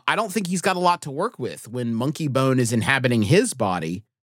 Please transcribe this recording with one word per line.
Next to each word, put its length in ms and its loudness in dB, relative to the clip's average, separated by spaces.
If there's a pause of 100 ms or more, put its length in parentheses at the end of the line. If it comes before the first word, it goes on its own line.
I 80 2
don't 160 -2
think 140 -2
he's 160 -2
got 140 2
a 40 -2
lot 220 2
to 80 -10
work 280 -6
with 300 -8
when 260 -4
Monkey 340 -2
Bone 300 2
is 140 2
inhabiting 500 0
his 300 4
body, 520 -4 (220)